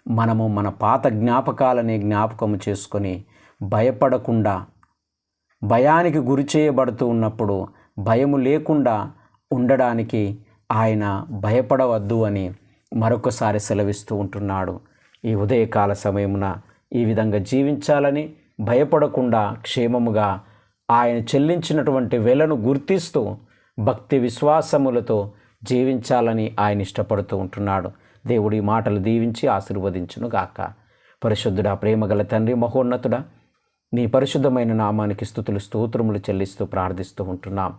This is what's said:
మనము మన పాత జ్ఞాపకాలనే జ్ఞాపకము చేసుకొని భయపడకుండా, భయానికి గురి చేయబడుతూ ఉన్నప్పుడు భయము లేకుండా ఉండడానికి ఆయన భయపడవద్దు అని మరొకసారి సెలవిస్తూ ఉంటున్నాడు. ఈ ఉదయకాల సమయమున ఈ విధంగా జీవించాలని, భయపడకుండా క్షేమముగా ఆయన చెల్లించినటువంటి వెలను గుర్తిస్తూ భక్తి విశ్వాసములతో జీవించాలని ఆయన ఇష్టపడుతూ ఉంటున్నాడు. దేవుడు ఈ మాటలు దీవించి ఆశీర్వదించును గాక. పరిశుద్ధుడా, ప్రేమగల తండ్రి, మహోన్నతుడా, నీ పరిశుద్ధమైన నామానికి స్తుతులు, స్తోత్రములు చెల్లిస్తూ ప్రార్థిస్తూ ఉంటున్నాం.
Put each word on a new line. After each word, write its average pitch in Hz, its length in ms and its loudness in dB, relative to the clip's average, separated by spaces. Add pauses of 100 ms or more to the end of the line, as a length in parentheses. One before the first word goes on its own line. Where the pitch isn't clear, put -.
మనము 113 380 2
మన 101 220 0
పాత 110 380 2
జ్ఞాపకాలనే 120 880 0
జ్ఞాపకము 104 640 0 (100)
చేసుకొని 98 540 -4 (380)
భయపడకుండా, 110 1040 0 (1000)
భయానికి 147 540 4
గురి 139 300 0 (100)
చేయబడుతూ 131 500 0
ఉన్నప్పుడు 110 600 0 (320)
భయము 123 380 2
లేకుండా 135 760 0 (400)
ఉండడానికి 120 840 0 (340)
ఆయన 107 580 0
భయపడవద్దు 113 960 0
అని 98 300 -2 (420)
మరొకసారి 117 640 0
సెలవిస్తూ 104 560 -2
ఉంటున్నాడు. 98 640 -4 (460)
ఈ 110 100 0
ఉదయకాల 104 580 2
సమయమున 98 640 -2 (380)
ఈ 120 120 0
విధంగా 110 320 2
జీవించాలని, 143 920 0 (300)
భయపడకుండా 120 1000 2
క్షేమముగా 117 800 0 (500)
ఆయన 120 260 4
చెల్లించినటువంటి 139 1000 0
వెలను 135 380 4
గుర్తిస్తూ 135 800 0 (440)
భక్తి 123 400 0
విశ్వాసములతో 120 1120 0 (320)
జీవించాలని 120 960 0
ఆయన 104 220 2
ఇష్టపడుతూ 98 560 -2
ఉంటున్నాడు. 98 540 -4 (360)
దేవుడు 107 280 2
ఈ 107 40 0
మాటలు 104 400 0
దీవించి 113 480 0
ఆశీర్వదించును 95 880 -4
గాక. 98 380 -6 (500)
పరిశుద్ధుడా, 101 500 0
ప్రేమగల 104 480 2
తండ్రి, 110 340 0
మహోన్నతుడా, 123 680 0 (720)
నీ 120 120 2
పరిశుద్ధమైన 127 680 2
నామానికి 107 520 0
స్తుతులు, 104 340 -6
స్తోత్రములు 110 580 -2
చెల్లిస్తూ 98 480 -4
ప్రార్థిస్తూ 92 580 -4
ఉంటున్నాం. 92 560 -6